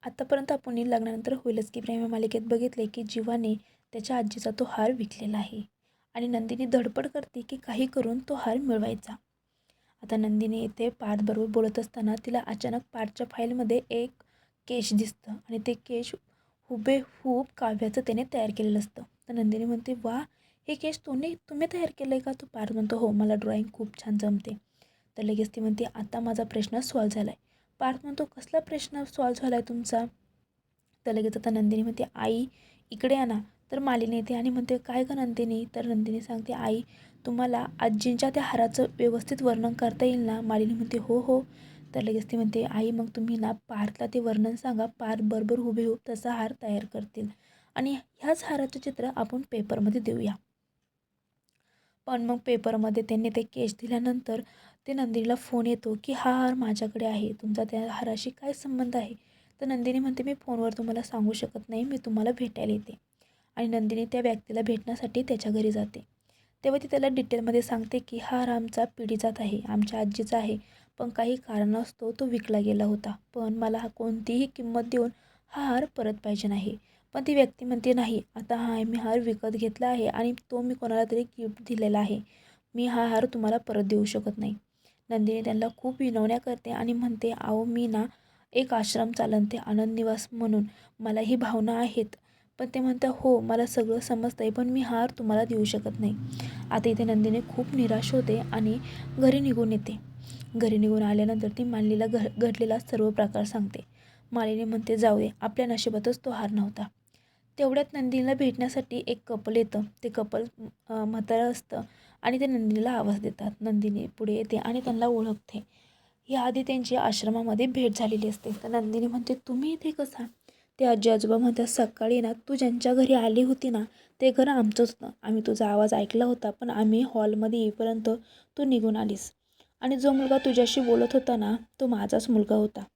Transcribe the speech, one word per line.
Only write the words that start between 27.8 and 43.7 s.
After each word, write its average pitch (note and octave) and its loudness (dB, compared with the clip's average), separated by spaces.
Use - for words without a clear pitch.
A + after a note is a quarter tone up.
म्हणतो, C#4+ -6
"कसला - -4
प्रश्न D4 -6
सॉल्व्ह B3 -2
झाला B3+ 0
आहे A#3+ -2
तुमचा?" A#3 -2
तर A#3 -2
लगेच A3 0
आता A3 -2
नंदिनी A3 4
म्हणते, A#3 -2
"आई, A3+ 0
इकडे B3+ 2
या C4+ 0
ना." G#3+ -2
तर C4+ -4
मालिनी A#3 0
येते A3+ -2
आणि A#3+ 0
म्हणते, B3 0
"काय B3 -2
गं C4+ -4
नंदिनी?" A#3 -2
तर A#3 -4
नंदिनी A3 0
सांगते, A3+ -6
"आई, A#3 -2
तुम्हाला A#3+ 0
आजींच्या A#3+ 2
त्या C#4 0
हाराचं A#3 2
व्यवस्थित A#3+ 0
वर्णन A#3 2
करता A#3 0
येईल B3 4
ना?" A3+ 0
मालिनी A3 2
म्हणते, A#3 -2
"हो, A#3 2
हो." B3+ 4
तर - 0
लगेच G#3+ -2
ती A#3+ -2
म्हणते, A3+ 2
"आई, A3 0
मग A3+ -2
तुम्ही A3+ -2
ना A3 0
पार्थला G#3 -6